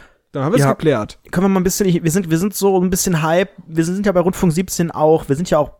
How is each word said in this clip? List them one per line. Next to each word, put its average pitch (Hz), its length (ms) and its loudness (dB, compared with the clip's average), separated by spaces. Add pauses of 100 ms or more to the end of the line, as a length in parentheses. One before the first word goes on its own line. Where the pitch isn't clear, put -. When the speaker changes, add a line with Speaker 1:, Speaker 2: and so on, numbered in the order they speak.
(320)
Speaker 1:
Dann 139 120 -4
haben 147 100 -2
wir's 180 80 4
Speaker 2:
Ja. 135 120 4
Speaker 1:
geklärt. 127 460 -2 (120)
Speaker 2:
Können 180 140 0
wir 196 40 4
mal 185 100 2
ein 180 40 2
bisschen, 190 240 0
ich, 170 160 2
wir 160 80 -2
sind, 175 180 -2
wir 165 80 2
sind 196 160 -4
so 196 280 0
ein 185 80 0
bisschen 180 320 -2
Hype. 170 300 0 (160)
Wir 165 180 -2
sind 190 200 -4
ja 202 60 2
bei 180 80 0
Rundfunk 175 320 0
siebzehn 175 400 -2
auch. 156 380 2
Wir 139 60 0
sind 175 140 -4
ja 170 100 2
auch 143 200 -2